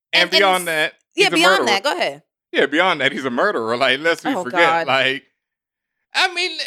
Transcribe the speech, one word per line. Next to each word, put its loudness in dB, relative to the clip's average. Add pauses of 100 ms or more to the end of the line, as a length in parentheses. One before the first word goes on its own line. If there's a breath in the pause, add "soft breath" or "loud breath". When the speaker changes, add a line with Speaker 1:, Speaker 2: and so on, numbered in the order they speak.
(120)
Speaker 1:
and, 2
and -4
Speaker 2:
beyond 4
Speaker 1:
s-, -8
Speaker 2:
that, -2 (220)
Speaker 1:
yeah, 2
Speaker 2:
he's 0
a 2
Speaker 1:
beyond 4
Speaker 2:
murderer. 0
Speaker 1:
that, 0
go -2
ahead. -6 (280)
Speaker 2:
Yeah, 0
beyond 0
that, 0
he's -8
a -2
murderer. -2
Like, 0
lest -2
we -2
Speaker 1:
Oh, -4
Speaker 2:
forget, -4
Speaker 1:
God. 2
Speaker 2:
like, 0 (880)
I 0
mean, -4